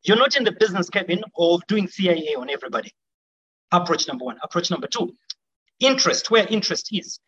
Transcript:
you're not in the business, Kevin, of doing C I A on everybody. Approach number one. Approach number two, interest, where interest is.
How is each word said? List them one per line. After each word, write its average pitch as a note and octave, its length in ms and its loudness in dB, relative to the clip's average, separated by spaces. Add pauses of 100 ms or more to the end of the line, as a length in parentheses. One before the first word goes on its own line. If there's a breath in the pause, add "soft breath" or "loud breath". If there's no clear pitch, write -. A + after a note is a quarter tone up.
you're G3+ 120 4
not C4 220 4
in B3 80 0
the G3+ 80 2
business, F#3+ 360 0
Kevin, F#3 320 -2 (160)
of E3+ 300 2
doing G3+ 220 0
C F#3 200 0
I E3+ 40 6
A D3+ 260 -2
on B2+ 100 -8
everybody. - 440 -6 (800)
Approach F3 340 0
number B2+ 160 -8
one. B2 180 -10
Approach F3 300 -4
number C#3+ 160 -6
two, - 260 -4 (680)
interest, B3 500 2
where G#3+ 160 4
interest - 460 -2
is. - 340 -6